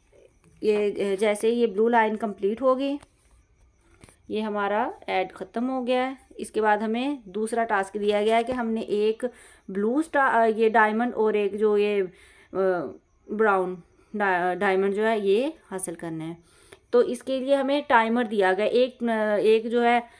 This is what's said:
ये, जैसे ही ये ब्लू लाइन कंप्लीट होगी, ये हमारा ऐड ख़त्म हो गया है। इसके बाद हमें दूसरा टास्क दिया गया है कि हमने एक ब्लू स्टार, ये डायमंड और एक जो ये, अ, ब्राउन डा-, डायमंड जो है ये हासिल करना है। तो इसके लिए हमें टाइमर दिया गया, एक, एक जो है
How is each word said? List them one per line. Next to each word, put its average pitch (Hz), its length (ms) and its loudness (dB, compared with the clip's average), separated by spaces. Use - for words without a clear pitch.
ये, 208 520 0
जैसे 208 320 0
ही 240 120 2
ये 233 80 2
ब्लू 208 200 2
लाइन 220 280 2
कंप्लीट 214 460 -4
होगी, 269 380 0
ये 208 120 -4
हमारा 208 520 -2
ऐड 185 220 -2
ख़त्म 226 340 -8
हो 262 160 -4
गया 254 220 0
है। 262 140 -6
इसके 214 220 -6
बाद 214 200 2
हमें 247 460 -4
दूसरा 220 360 -4
टास्क 208 340 -2
दिया 208 260 0
गया 220 120 2
है 233 80 2
कि 254 100 -6
हमने 226 280 -4
एक 214 440 -2
ब्लू 220 300 0
स्टार, 254 480 2
ये 220 200 4
डायमंड 220 440 2
और 214 220 0
एक 202 200 -2
जो 208 220 2
ये, 208 240 2
अ, 180 80 -2
ब्राउन 190 520 0
डा-, 180 400 0
डायमंड 196 380 0
जो 208 100 -2
है 220 180 0
ये 220 320 0
हासिल 180 240 -8
करना 160 280 -8
है। 165 140 -10
तो 240 100 4
इसके 262 380 -2
लिए 269 160 0
हमें 277 340 0
टाइमर 233 380 2
दिया 196 260 2
गया, 202 120 -2
एक, 247 380 0
एक 220 260 4
जो 240 120 0
है 233 220 2